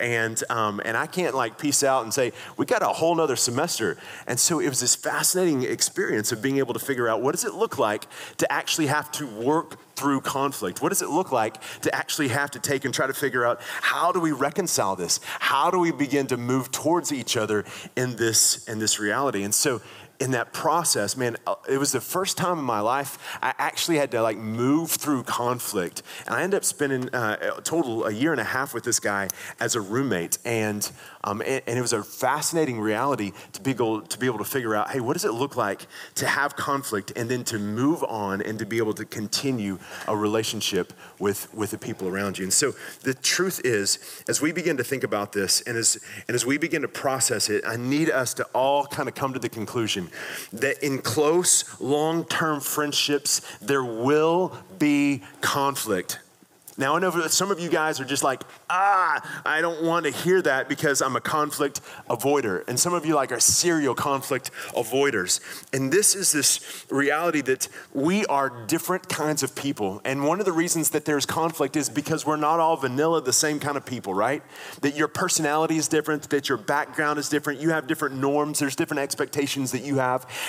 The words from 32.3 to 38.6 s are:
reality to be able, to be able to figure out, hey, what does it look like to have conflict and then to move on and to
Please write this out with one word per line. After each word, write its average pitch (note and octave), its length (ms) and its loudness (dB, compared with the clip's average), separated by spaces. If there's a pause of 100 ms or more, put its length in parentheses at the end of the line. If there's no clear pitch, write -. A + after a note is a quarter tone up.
reality G#2+ 520 0 (220)
to - 80 -12
be C3+ 80 0
able, A2 320 0
to - 160 -8
be B2 80 0
able B2 100 0
to G2+ 80 -4
figure A2+ 300 -2
out, G#2 160 0
hey, C#3 100 -2
what B2 140 0
does F3+ 100 -4
it G3 80 0
look B2+ 240 -2
like G2+ 300 -2 (300)
to C#3+ 100 -2
have - 280 0
conflict C3 640 -2
and A#2 140 -2
then B2 140 0
to A2+ 140 -4
move B2+ 460 0
on G2+ 380 -2
and A2 160 -4
to A2 80 -6